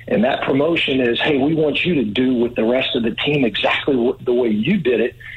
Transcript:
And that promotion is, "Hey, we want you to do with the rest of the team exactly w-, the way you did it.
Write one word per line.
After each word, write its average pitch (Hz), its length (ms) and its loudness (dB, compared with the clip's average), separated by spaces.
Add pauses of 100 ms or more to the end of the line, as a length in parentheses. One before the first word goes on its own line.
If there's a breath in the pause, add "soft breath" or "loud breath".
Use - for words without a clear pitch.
And 202 160 2
that - 180 0
promotion 143 580 0
is, 117 200 0
"Hey, 147 180 0
we 147 160 2
want 151 320 0
you 180 100 0
to 131 80 2
do 127 300 0
with 117 220 0
the 110 80 0
rest 127 320 0
of 117 80 0
the 113 80 0
team 147 340 0
exactly 127 500 -2
w-, 120 260 0
the 123 120 0
way 120 160 2
you 110 280 0
did 120 220 0
it. 117 160 -2 (220 loud breath)